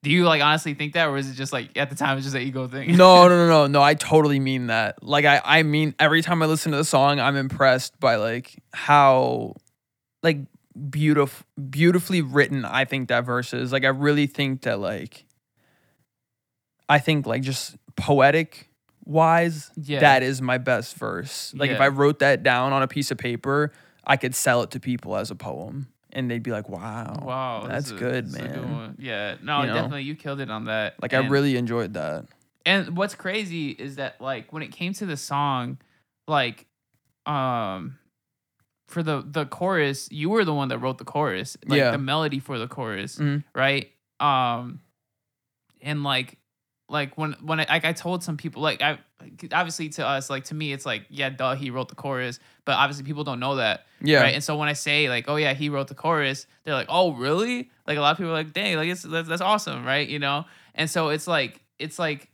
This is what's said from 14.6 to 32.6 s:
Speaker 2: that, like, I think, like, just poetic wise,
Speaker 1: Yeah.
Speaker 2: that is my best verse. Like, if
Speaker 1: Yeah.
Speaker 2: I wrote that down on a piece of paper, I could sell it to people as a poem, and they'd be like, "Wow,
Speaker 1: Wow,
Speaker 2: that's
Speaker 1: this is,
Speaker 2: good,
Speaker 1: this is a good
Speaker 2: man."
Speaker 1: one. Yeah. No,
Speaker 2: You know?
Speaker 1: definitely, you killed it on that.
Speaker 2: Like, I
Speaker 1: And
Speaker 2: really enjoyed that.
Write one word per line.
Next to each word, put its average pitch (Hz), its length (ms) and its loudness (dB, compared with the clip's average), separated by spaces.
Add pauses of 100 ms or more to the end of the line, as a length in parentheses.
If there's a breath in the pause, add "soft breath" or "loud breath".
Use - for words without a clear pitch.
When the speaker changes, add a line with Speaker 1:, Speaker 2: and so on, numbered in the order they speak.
Speaker 2:
that, 107 180 -2
like, 95 440 -8 (1600)
I 147 100 6
think, 147 280 0
like, 117 160 -2
just 131 340 -6 (200)
poetic 143 720 2 (360)
wise, 160 720 2
Speaker 1:
Yeah. 143 240 -4
Speaker 2:
that 139 220 6
is 127 200 -2
my 127 160 0
best 123 380 -2
verse. - 600 -8
Like, 139 140 0
if 123 80 -2
Speaker 1:
Yeah. 135 60 6
Speaker 2:
I 139 40 6
wrote 143 320 2
that 139 220 4
down 127 300 2
on 135 100 2
a 131 60 0
piece 143 220 -4
of 127 80 -6
paper, 139 540 -2 (320 soft breath)
I 143 120 4
could 127 180 -4
sell 120 280 2
it - 100 -6
to - 80 -10
people 117 360 -6
as 104 140 -6
a - 40 -12
poem, 87 540 -12 (240)
and 127 180 -6
they'd 120 120 -4
be 117 100 -6
like, 104 160 -6
"Wow, 110 540 -10
Speaker 1:
Wow, 127 440 -8
Speaker 2:
that's 139 200 -6
Speaker 1:
this 123 80 -12
is, 95 40 -12
Speaker 2:
good, 127 280 -4
Speaker 1:
this - 80 -10
is - 60 -10
a 135 80 -8
good 139 140 -10
Speaker 2:
man." 127 100 -6
Speaker 1:
one. 143 260 -10
Yeah. 104 440 -8
No, 143 200 -2
Speaker 2:
You 127 60 -2
know? 107 60 -4
Speaker 1:
definitely, 139 300 -4
you 147 100 -10
killed 139 260 -10
it 131 100 -8
on 110 160 -8
that. 110 360 -4
Speaker 2:
Like, 117 100 -6
I 131 80 2
Speaker 1:
And 135 100 0
Speaker 2:
really 139 260 2
enjoyed 117 380 -2
that. 78 320 -6 (380)